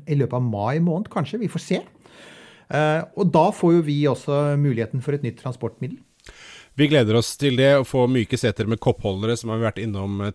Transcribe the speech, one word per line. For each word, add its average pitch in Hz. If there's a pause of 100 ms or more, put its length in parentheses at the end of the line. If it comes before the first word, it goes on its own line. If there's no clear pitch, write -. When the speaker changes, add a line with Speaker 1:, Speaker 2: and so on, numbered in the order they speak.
Speaker 1:
i 147
løpet 123
av 123
mai 110
måned, 175
kanskje, 202
vi 202
får -
se. - (920)
Eh, 151 (160)
og 180
da 165
får 175
jo 165
vi 143
også 143 (220)
muligheten 123
for 143
et 143
nytt 113
transportmiddel. 127 (800)
Speaker 2:
Vi 143
gleder 113
oss -
til 135
det, 135
å 127
få 127
myke 123
seter 110
med 110
koppholdere, 110
som 110
har 113
vært 104
innom, 101
eh, 104